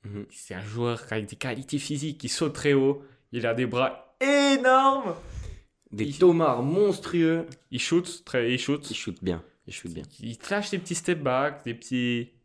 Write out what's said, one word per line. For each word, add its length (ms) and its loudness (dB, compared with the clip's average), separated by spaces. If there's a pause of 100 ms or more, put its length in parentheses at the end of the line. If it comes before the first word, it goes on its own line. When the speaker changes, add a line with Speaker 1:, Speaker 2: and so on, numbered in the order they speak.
Speaker 1:
Mhm. 280 -10
Speaker 2:
C'est 220 -16
un 80 -10
joueur 480 -4
avec 180 -4
des 80 -12
qualités 440 -6
physiques, 440 -6
il 60 -6
saute 240 -2
très 200 2
haut, 300 4 (280)
il 160 -4
a 60 2
des 120 0
bras 560 -2
énormes. 920 4 (760)
Speaker 1:
Des 140 -4
Speaker 2:
Il 140 -6
Speaker 1:
tomards 440 6
monstrueux. 800 2 (260)
Speaker 2:
Il 80 -6
shoot, 460 0
très, 280 0
il 60 0
shoot. 320 -4
Speaker 1:
Il 40 -8
shoot 280 -8
bien, 200 -2 (220)
il 80 -16
shoot 180 -12
bien. 120 -12 (160)
Speaker 2:
Il 180 -10
te 160 -8
lâche 160 -4
des 100 -4
petits 160 -6
step 260 -2
back, 440 -2
des 80 -6
petits 560 -4 (160)